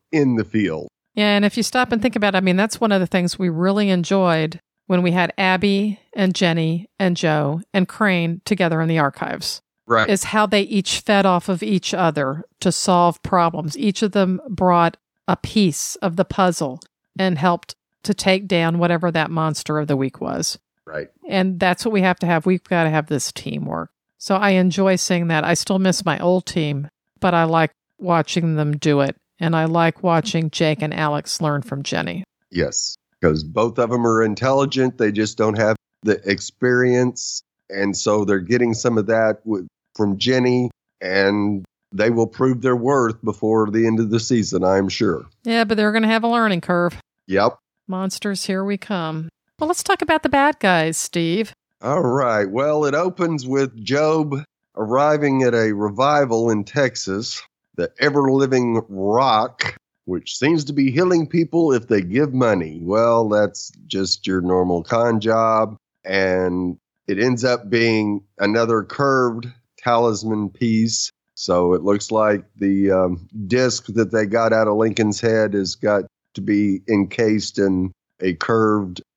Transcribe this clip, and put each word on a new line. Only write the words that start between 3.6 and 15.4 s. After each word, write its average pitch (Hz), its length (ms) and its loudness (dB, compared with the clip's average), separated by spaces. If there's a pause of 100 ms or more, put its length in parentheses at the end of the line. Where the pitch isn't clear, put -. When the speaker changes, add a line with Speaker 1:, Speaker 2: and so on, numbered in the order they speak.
Speaker 2:
enjoyed 175 720 0 (280)
when 180 160 2
we 175 100 2
had 175 260 2
Abby 196 640 0 (120)
and 190 220 0
Jenny 165 520 0 (120)
and 180 180 0
Joe 156 440 0 (120)
and 185 160 2
Crane 175 560 0
together 170 380 0
in 160 60 0
the 160 100 2
archives. - 640 -2 (260)
Speaker 1:
Right. 113 220 6
Speaker 2:
Is 196 160 2
how 214 220 2
they 202 160 2
each - 380 -2
fed 202 260 4
off 180 220 2
of 185 140 0
each 208 320 -2
other 156 500 0 (160)
to 180 120 2
solve 175 500 2
problems. 170 560 0
Each 208 240 0
of 208 100 0
them 185 360 0
brought 175 480 2 (320)
a 185 80 0
piece - 600 0